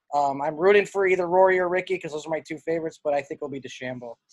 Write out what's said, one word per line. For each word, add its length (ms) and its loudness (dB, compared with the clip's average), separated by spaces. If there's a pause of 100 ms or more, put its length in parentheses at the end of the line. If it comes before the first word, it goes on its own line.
(140)
Um, 260 0
I'm 160 -4
rooting 300 4
for 200 0
either 200 2
Rory 320 6
or 100 0
Rickie 300 -2
'cause 140 -10
those 140 -8
are 40 -6
my 100 -4
two 180 -10
favorites, 440 -6
but 120 -2
I 80 0
think 160 -12
it'll 100 -10
be 120 -10
DeChambeau. 540 -12 (180)